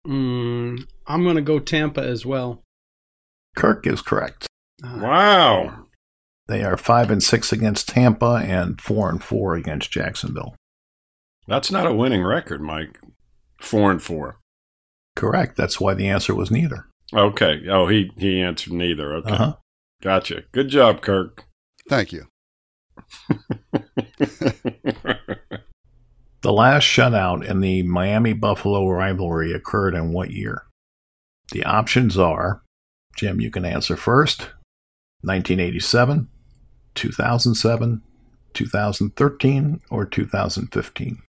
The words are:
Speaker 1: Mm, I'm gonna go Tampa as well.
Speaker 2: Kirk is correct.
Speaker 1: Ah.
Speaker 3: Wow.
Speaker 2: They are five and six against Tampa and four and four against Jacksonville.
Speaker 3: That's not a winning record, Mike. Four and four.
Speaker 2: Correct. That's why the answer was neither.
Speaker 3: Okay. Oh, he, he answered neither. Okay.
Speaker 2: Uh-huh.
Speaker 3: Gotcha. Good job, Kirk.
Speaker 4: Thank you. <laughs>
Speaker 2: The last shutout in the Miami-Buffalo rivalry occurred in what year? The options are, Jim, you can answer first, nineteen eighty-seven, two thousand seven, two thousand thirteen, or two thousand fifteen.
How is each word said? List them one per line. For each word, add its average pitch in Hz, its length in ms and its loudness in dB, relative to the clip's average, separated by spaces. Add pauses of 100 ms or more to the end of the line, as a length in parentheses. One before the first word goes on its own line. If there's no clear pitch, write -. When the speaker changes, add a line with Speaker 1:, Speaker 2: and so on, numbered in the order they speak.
Speaker 1:
Mm, 123 800 -4 (200)
I'm 170 180 0
gonna 165 180 2
go 151 160 0
Tampa 147 440 -2
as 123 240 -4
well. 127 360 -6 (960)
Speaker 2:
Kirk - 300 2
is - 160 0
correct. - 440 -4 (360)
Speaker 1:
Ah. 123 180 -12
Speaker 3:
Wow. 143 800 4 (680)
Speaker 2:
They 104 160 -4
are 92 140 -2
five 117 340 2
and 104 120 2
six - 320 0
against 110 340 -2
Tampa 120 560 4
and 87 340 -2
four 104 300 0
and 82 160 -4
four 101 300 -2
against 76 360 -6
Jacksonville. - 640 -6 (920)
Speaker 3:
That's 131 220 -2
not 190 160 0
a 135 80 2
winning 110 280 2
record, 92 380 -2
Mike. 78 400 -10 (640)
Four 104 280 4
and 85 120 0
four. 71 360 -10 (760)
Speaker 2:
Correct. 104 400 -2
That's - 240 -2
why 98 140 2
the 95 140 -2
answer 101 260 0
was 98 160 -2
neither. 131 340 0 (300)
Speaker 3:
Okay. 101 560 2
Oh, 92 180 4
he, 101 300 2
he 92 240 0
answered 87 320 -6
neither. 78 400 -4
Okay. 104 180 -6
Speaker 2:
Uh-huh. 120 220 0 (480)
Speaker 3:
Gotcha. 95 400 0 (100)
Good 135 160 0
job, 131 320 6
Kirk. 95 440 -2 (440)
Speaker 4:
Thank 117 240 0
you. 73 140 -14 (1040)
<laughs> - 1120 -6 (2000)
Speaker 2:
The 101 100 2
last 127 320 6
shutout 95 580 2
in 95 200 -2
the 92 220 2
Miami-Buffalo 101 1040 0
rivalry 90 640 -2
occurred 98 400 -2
in 82 180 -2
what 92 180 -4
year? - 360 -8 (880)
The - 120 -8
options 110 540 0
are, 87 420 2 (560)
Jim, 98 240 -2
you 117 100 -4
can 90 140 -6
answer - 320 -4
first, - 540 0 (720)
nineteen 92 360 0
eighty-seven, 120 720 0 (640)
two - 180 -6
thousand 120 420 0
seven, 117 480 0 (500)
two - 140 -4
thousand 104 500 -2
thirteen, 143 640 2 (100)
or 104 140 -4
two 104 220 -4
thousand 98 400 -4
fifteen. - 640 -8